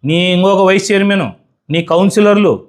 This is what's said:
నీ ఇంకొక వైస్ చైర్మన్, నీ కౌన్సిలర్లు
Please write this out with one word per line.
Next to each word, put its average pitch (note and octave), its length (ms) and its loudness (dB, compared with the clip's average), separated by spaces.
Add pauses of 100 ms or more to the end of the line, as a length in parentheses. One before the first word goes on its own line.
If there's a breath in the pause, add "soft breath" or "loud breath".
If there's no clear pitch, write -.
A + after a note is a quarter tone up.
నీ F3 280 0
ఇంకొక G3 280 0
వైస్ F#3+ 300 0
చైర్మన్, G3 400 0 (400)
నీ E3 100 -2
కౌన్సిలర్లు F#3+ 880 0